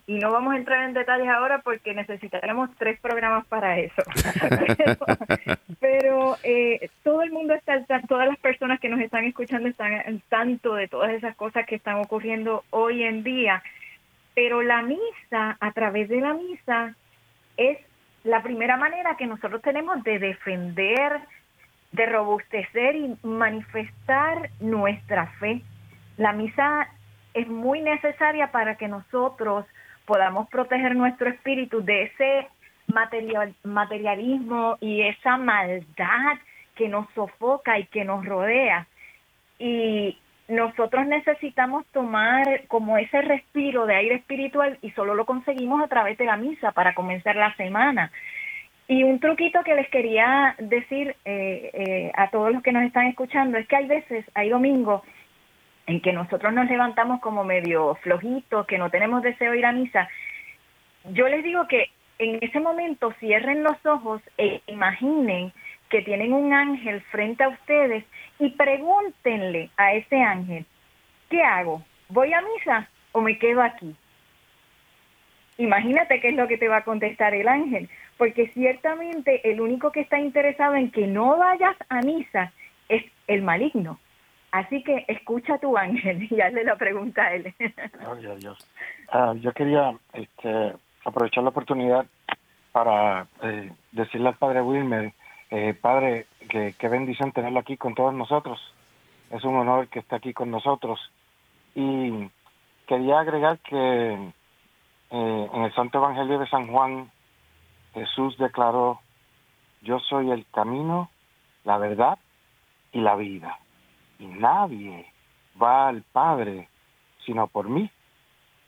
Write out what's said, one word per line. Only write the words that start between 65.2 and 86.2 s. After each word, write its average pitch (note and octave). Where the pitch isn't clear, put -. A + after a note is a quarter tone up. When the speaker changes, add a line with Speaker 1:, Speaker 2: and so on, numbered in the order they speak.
Speaker 1:
que G#3
tienen G#3
un C#4+
ángel B3+
frente A3
a C4+
ustedes C4
y C#4+
pregúntenle C4+
a G3+
ese C4
ángel, F#3
"¿Qué E4+
hago? F3
¿Voy C4
a E4+
misa F#4
o A3+
me A3
quedo A#3+
aquí?". F#3
Imagínate A#3+
qué A#3+
es D4
lo B3
que A3+
te A#3
va A3
a G#3+
contestar G#3+
el G3+
ángel, B3+
porque A#3
ciertamente C#4
el A3
único B3+
que D4+
está D4
interesado C#4+
en C4
que G#3
no A3
vayas F4+
a B3
misa B3+
es A3+
el G3+
maligno. F#3
Así F#3+
que C#4
escucha A#3
a C#4
tu C4
ángel F#3+